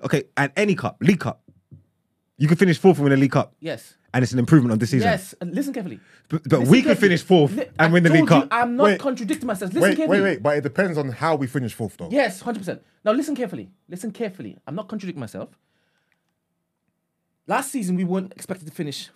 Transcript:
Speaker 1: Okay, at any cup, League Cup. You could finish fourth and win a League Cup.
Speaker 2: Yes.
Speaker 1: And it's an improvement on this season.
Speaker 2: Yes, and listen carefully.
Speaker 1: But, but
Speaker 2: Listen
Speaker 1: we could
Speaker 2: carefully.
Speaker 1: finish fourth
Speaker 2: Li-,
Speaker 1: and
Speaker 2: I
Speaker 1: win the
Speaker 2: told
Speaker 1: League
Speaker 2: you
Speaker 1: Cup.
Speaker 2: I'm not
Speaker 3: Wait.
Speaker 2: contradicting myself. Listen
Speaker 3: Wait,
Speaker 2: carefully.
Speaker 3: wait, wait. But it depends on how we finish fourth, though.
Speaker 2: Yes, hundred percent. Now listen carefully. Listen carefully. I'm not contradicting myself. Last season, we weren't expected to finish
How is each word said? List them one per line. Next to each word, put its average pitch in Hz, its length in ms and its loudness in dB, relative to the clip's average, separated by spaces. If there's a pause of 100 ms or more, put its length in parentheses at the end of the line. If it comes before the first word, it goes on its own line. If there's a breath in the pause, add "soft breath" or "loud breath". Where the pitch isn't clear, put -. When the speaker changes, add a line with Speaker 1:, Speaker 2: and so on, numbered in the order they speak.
Speaker 1:
Okay, 165 200 -2 (140)
at 139 180 0
any 202 200 0
cup, - 260 -6
League 170 180 2
Cup. - 240 -8 (960)
You 151 100 2
could 165 100 4
finish 180 220 4
fourth 175 180 6
and 143 60 0
win 139 100 4
a 135 40 4
League 135 160 2
Cup. 139 260 0
Speaker 2:
Yes. 151 340 -12 (200)
Speaker 1:
And 127 100 2
it's 123 100 -2
an 127 60 0
improvement 123 340 4
on 110 60 0
this 113 100 0
season. 123 200 2
Speaker 2:
Yes, - 300 -4
and 175 140 -10
listen 277 200 -6
carefully. 170 260 -10 (280 soft breath)
Speaker 1:
But, 156 180 -6
but 143 140 2
Speaker 2:
Listen 123 120 2
Speaker 1:
we 233 100 10
could 262 60 0
Speaker 2:
carefully. 208 220 4
Speaker 1:
finish 170 140 2
fourth 175 320 4
Speaker 2:
Li-, 285 100 -6
Speaker 1:
and - 140 -18
Speaker 2:
I 160 80 6
Speaker 1:
win 170 160 4
the 170 60 4
Speaker 2:
told 156 120 6
Speaker 1:
League 156 80 2
Speaker 2:
you 156 120 8
Speaker 1:
Cup. 135 100 -10
Speaker 2:
I'm 240 240 -2
not 269 100 2
Speaker 3:
Wait. 294 140 2
Speaker 2:
contradicting 247 480 -6
myself. 196 260 -6
Listen 269 160 2
Speaker 3:
Wait, 294 80 0
Speaker 2:
carefully. 311 240 0
Speaker 3:
wait, 196 160 0
wait. - 60 -10
But 147 140 0
it - 60 -2
depends 170 340 -4
on 139 140 -4
how 156 240 -2
we 139 120 -4
finish 120 260 -6
fourth, 107 240 -10
though. - 140 -14
Speaker 2:
Yes, 247 300 -2
hundred 233 180 -8
percent. 175 220 -10 (240)
Now 208 60 2
listen 285 240 -4
carefully. 180 340 -10 (180)
Listen 185 240 -12
carefully. 190 540 -12
I'm 131 100 -14
not 208 120 -12
contradicting 190 320 -12
myself. 117 300 -14 (2000)
Last 247 240 -4
season, 185 240 -4
we 185 80 -2
weren't 190 300 -4
expected 185 340 -14
to 151 60 -20
finish 147 420 -10